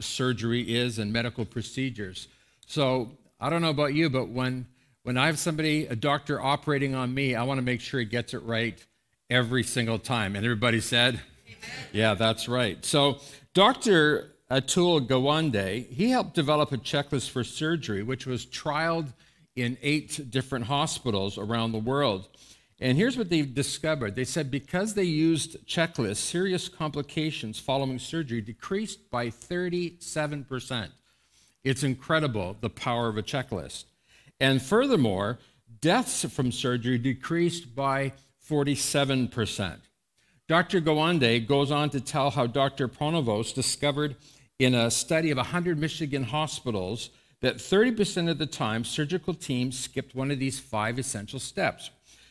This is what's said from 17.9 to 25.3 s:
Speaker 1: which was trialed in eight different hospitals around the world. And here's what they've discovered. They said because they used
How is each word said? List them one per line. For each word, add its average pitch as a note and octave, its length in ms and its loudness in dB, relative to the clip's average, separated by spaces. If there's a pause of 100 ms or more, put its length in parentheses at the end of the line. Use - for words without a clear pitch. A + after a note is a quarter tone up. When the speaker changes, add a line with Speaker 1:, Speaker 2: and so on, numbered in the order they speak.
Speaker 1:
which B2+ 220 -6
was B2+ 220 -6
trialed D#3 680 -2 (420)
in B2 280 -2
eight D3 480 -2
different B2+ 340 -2
hospitals G#2 720 0
around A2+ 360 -2
the A2 60 -4
world. A2+ 520 0 (500)
And B2+ 160 2
here's B3+ 220 2
what G#3 100 -2
they've D3 260 0
discovered. C#3 640 -2
They B2+ 80 -2
said C#3 260 -4
because F#3 440 -2
they G3+ 100 2
used D#3+ 640 2